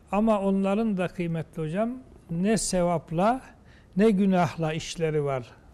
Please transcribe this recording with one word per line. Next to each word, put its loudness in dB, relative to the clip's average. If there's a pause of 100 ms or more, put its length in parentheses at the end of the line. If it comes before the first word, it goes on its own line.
(120)
Ama 2
onların 0
da -2
kıymetli -6
hocam, -4 (380)
ne 0
sevapla 0 (560)
ne 6
günahla 2
işleri -2
var. -2 (280)